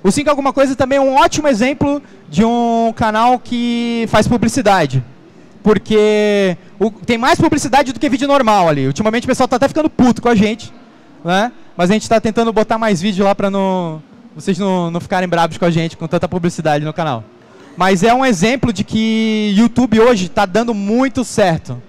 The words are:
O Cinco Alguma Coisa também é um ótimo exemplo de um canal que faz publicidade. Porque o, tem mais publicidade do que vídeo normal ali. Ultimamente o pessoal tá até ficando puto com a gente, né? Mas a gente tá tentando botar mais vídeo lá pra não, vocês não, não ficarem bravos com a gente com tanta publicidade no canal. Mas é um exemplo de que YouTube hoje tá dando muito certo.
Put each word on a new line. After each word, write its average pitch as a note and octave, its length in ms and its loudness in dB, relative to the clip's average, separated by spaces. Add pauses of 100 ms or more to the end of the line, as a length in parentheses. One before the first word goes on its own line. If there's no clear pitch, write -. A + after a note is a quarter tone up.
O F#3+ 120 0
Cinco D4 180 0
Alguma C#4 220 0
Coisa C4+ 240 0
também C#4 220 0
é - 20 2
um C4+ 140 0
ótimo D4+ 340 2
exemplo C#4 520 0 (280)
de D3+ 160 0
um A#3 500 0
canal A#3 460 0
que A#3+ 680 -4
faz - 200 2
publicidade. F#3+ 760 0 (600)
Porque G#3 920 2 (220)
o, G#3+ 120 0
tem A3+ 280 -4
mais C#4+ 220 2
publicidade C#4 520 2
do - 60 -10
que D4+ 100 -2
vídeo C4 200 -2
normal A3 400 2
ali. C#3+ 180 0
Ultimamente G#3+ 380 -2
o - 20 -6
pessoal B3+ 220 0
tá B3+ 80 -2
até C4+ 100 2
ficando D#4 240 0
puto B3+ 320 2
com A#3+ 60 0
a A#3+ 80 4
gente, G#3+ 360 -2 (520)
né? G3 260 0 (260)
Mas F3+ 140 0
a G#3+ 40 4
gente G#3+ 140 -2
tá A3+ 120 4
tentando A3+ 320 0
botar A3 260 0
mais G#3+ 220 0
vídeo G3 240 -2
lá G3 100 4
pra G3 160 -2
não, F#3 500 -2 (360)
vocês D#3+ 220 -4
não, F#3 320 0
não E3+ 100 -4
ficarem F#3 280 -4
bravos E3+ 300 0
com F#3+ 60 -2
a F3 60 4
gente E3 260 -2
com E3 100 -10
tanta E3+ 220 -2
publicidade D#3+ 560 -2
no D#3 80 -6
canal. C3+ 320 -6 (520)
Mas F#3 280 2
é A3+ 100 6
um C4 100 0
exemplo A#3 480 0
de G3+ 120 -4
que A3 720 -2
YouTube A#3 420 2
hoje A3 300 2
tá G3+ 180 0
dando A3 280 -2
muito A#3 500 -2
certo. D#3+ 640 -2